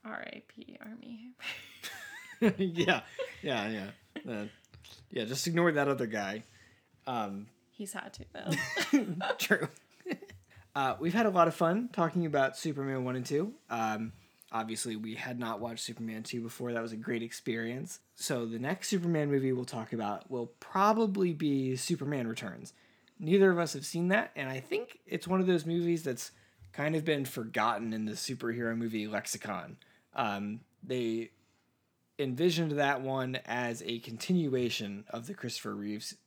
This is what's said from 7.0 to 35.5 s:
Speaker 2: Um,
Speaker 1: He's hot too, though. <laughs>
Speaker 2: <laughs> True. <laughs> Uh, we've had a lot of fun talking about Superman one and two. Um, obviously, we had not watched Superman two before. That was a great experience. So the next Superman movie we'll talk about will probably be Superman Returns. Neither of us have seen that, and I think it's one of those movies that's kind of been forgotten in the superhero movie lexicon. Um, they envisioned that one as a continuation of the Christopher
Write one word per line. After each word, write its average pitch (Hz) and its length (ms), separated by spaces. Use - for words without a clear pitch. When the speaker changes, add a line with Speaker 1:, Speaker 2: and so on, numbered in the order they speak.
Speaker 2:
Um, 107 400
Speaker 1:
He's 202 220
hot - 200
too, - 200
though. 214 920
<laughs> - 80
Speaker 2:
<laughs> - 60
True. - 280
<laughs> 359 120
Uh, 135 240
we've 170 140
had 226 120
a 214 40
lot 175 180
of 165 80
fun 190 380
talking 170 320
about 143 320
Superman 135 480
one 127 100
and 127 100
two. 165 280
Um, 110 420
obviously, 113 460
we 110 180
had 123 240
not 113 220
watched 117 240
Superman 113 380
two 117 180
before. 120 320
That 117 80
was 113 100
a 110 60
great 117 260
experience. 117 760
So 123 300
the 113 140
next 151 300
Superman 170 420
movie 135 220
we'll 127 100
talk 117 300
about 104 360
will 120 180
probably 196 720
be 139 440
Superman 143 500
Returns. - 460
Neither 190 340
of 170 60
us 170 140
have 139 140
seen 175 240
that, 208 260
and 135 140
I 131 100
think 415 480
it's - 220
one 185 100
of 180 80
those 170 180
movies 170 380
that's 127 280
kind 151 200
of 156 120
been 151 180
forgotten 113 680
in 110 100
the 107 80
superhero 117 680
movie 110 300
lexicon. 101 680
Um, 104 460
they 117 460
envisioned 156 540
that 143 280
one 131 440
as 120 400
a 117 140
continuation 117 1080
of 117 180
the 202 60
Christopher 113 420